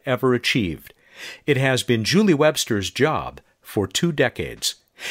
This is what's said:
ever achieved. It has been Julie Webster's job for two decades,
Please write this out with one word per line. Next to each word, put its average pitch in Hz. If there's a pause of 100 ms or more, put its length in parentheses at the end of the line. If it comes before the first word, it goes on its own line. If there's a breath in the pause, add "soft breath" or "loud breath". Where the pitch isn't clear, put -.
ever 127
achieved. 107 (520 loud breath)
It 143
has 131
been 113
Julie 185
Webster's 135
job 110 (200)
for -
two 170
decades, 117 (340 loud breath)